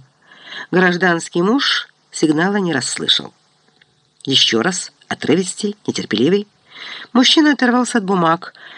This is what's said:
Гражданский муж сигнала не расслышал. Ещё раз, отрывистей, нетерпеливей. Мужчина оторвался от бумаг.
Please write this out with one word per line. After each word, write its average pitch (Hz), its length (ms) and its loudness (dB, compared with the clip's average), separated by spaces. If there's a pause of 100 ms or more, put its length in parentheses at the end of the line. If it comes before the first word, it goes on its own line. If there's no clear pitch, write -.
(720)
Гражданский 175 720 2
муж 226 480 0 (220)
сигнала 165 460 0
не 180 160 0
расслышал. - 600 -4 (920)
Ещё 123 380 2
раз, - 300 -4 (160)
отрывистей, - 680 -2 (100)
нетерпеливей. 139 600 0 (640)
Мужчина 294 400 4
оторвался 247 460 0
от 190 60 -4
бумаг. 180 500 0 (240)